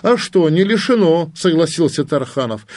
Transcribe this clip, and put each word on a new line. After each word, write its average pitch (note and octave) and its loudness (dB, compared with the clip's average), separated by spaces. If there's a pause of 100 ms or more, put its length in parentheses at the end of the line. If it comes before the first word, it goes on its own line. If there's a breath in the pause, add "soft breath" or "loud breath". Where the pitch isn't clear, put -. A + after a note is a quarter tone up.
«А A#3 2
что, E3+ 0
не E3 2
лишено», G3 0
согласился D#3+ 0
Тарханов. B2+ -6